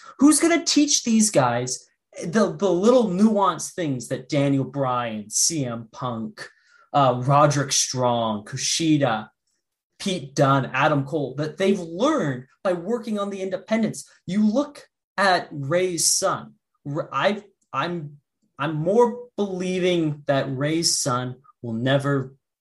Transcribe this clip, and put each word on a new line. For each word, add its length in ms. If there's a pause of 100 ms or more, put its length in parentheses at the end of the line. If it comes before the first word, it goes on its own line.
(200)
Who's 200
gonna 240
teach 400
these 260
guys 560 (380)
the, 320
the 160
little 340
nuanced 680
things 360
that 200
Daniel 340
Bryan, 640
C 360
M 260
Punk, 560 (460)
uh, 320
Roderick 480
Strong, 720
Kushida, 840 (720)
Pete 360
Dunne, 380
Adam 320
Cole, 300
that 220
they've 220
learned 680 (180)
by 100
working 460
on 100
the 120
independents? 680 (160)
You 200
look 420 (300)
at 340
Ray's 540
son. 480 (340)
R-, 240
I've, 320 (300)
I'm, 440 (400)
I'm 180
more 600
believing 920
that 280
Ray's 420
son 400 (260)
will 100
never 600 (260)